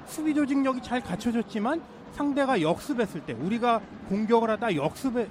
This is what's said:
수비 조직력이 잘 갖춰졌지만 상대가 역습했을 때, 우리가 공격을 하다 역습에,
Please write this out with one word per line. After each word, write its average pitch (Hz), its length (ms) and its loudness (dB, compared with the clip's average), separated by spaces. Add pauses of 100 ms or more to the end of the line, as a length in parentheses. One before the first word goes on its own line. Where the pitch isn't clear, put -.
수비 311 280 -2
조직력이 269 460 2
잘 247 180 -2
갖춰졌지만 226 800 -2 (320)
상대가 269 460 2
역습했을 175 600 0
때, 143 100 -8
우리가 214 480 0 (300)
공격을 220 400 4
하다 214 260 0
역습에, 220 560 0